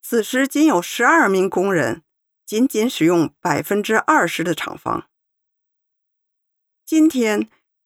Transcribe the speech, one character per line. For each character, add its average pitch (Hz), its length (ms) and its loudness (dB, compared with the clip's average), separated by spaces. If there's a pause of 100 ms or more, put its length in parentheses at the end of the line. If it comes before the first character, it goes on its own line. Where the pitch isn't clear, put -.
此 233 220 -2
时 262 260 -2
仅 285 180 0
有 208 140 2
十 - 240 -4
二 294 240 4
名 190 220 2
工 196 220 0
人， 127 300 -2 (440)
仅 220 200 0
仅 220 220 0
使 - 160 -2
用 170 360 2
百 156 220 -2
分 202 200 -2
之 214 160 0
二 294 280 2
十 170 160 -4
的 160 120 -2
厂 - 220 -10
房。 - 320 -8 (1800)
今 311 220 2
天 220 400 -2 (380)